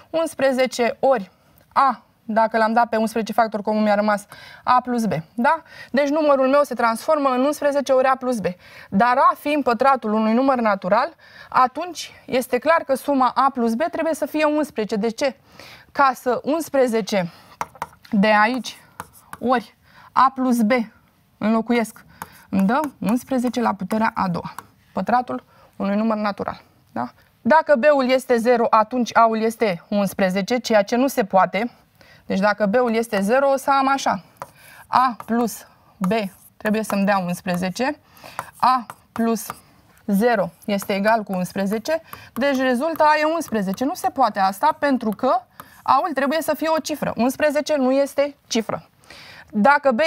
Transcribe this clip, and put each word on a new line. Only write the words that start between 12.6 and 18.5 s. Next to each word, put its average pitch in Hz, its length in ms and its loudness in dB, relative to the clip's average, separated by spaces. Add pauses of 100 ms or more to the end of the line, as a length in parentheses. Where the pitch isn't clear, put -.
că 269 80 0
suma 254 400 0
A 269 160 2
plus 233 240 -2
B 247 80 -4
trebuie 320 320 -4
să 285 120 -6
fie 311 180 -2
unsprezece. 294 520 -2
De 214 140 -2
ce? 262 260 -4 (560)
Ca 269 220 2
să 240 280 -4
unsprezece 226 880 0 (800)
de 214 320 4
aici 233 340 -2 (640)